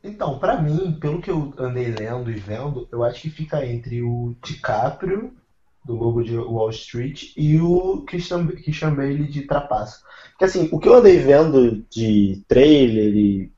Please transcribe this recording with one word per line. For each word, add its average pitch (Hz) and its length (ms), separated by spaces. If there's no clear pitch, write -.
Então, 160 340
pra 214 240
mim, 160 380
pelo 151 200
que 190 100
eu 151 280
andei 123 320
lendo 113 400
e 110 40
vendo, 120 580
eu 117 100
acho 120 200
que 160 80
fica 156 360
entre 120 360
o 120 400
DiCaprio, 180 920
do 120 120
Lobo 117 260
de 113 140
Wall 113 340
Street, - 680
e 151 240
o 185 460
Christian, 175 400
Christian 151 480
Bale 139 320
de 143 160
Trapaça. 123 560
Porque, - 140
assim, 185 260
o 160 80
que 180 100
eu 240 60
andei 208 240
vendo 135 720
de 104 560
trailer 123 680
e... 101 440